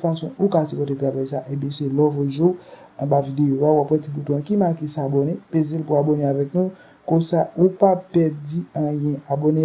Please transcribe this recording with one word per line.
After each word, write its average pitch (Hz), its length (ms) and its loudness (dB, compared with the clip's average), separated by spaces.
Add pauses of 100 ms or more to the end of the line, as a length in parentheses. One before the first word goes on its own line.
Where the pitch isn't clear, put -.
fason, 160 340 -4
ou 196 160 2
ka 160 160 2
sipote 143 320 -4
travay 135 320 -2
sa, 139 160 -6
ebyen, 139 240 -4
se 143 160 -4
Love 143 400 0
Joe, 156 300 2 (420)
an 143 140 -4
ba 139 100 4
videyo, 135 380 0
wa, 151 100 4
ou 147 140 4
apre 151 180 0
ti 147 80 -10
bouton 147 320 -4
ki 208 160 0
make 165 320 0
sabone, 143 460 -2 (160)
peze 156 260 0
l 156 80 -6
pou 151 140 0
abone 147 260 0
avèk 139 300 -2
nou, 190 160 0 (340)
konsa 165 380 2 (120)
ou 180 220 4
pa 190 160 6
pèdi 160 640 -2 (180)
anyen. 147 420 -2 (100)
Abone, 151 340 0